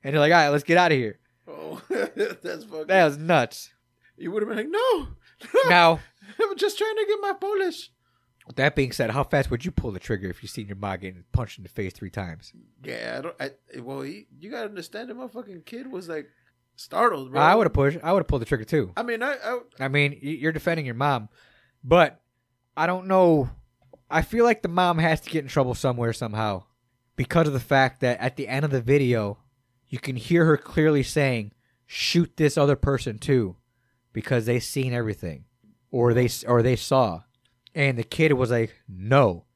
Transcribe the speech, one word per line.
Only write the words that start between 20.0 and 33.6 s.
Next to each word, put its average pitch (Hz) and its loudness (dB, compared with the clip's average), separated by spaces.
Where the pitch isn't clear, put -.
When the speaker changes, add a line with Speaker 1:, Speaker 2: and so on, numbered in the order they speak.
Speaker 1:
y-, 139 -8
you're 156 -2
defending 156 -4
your 117 -8
mom, 127 -2
but 156 4
I 160 0
don't 185 -4
know. 170 6
I 156 0
feel 226 2
like 233 4
the 185 -4
mom 175 2
has 160 2
to - -18
get 156 -4
in 135 -12
trouble 127 0
somewhere 120 -2
somehow 107 -4
because 151 2
of 143 -2
the 131 0
fact 131 2
that 123 0
at 127 -4
the 135 -8
end 135 -2
of 143 -2
the 131 0
video, 120 2
you 127 -10
can 131 -8
hear 165 2
her 151 6
clearly 151 2
saying, 123 -2
"Shoot - -2
this 151 2
other 143 4
person 127 -2
too," 117 0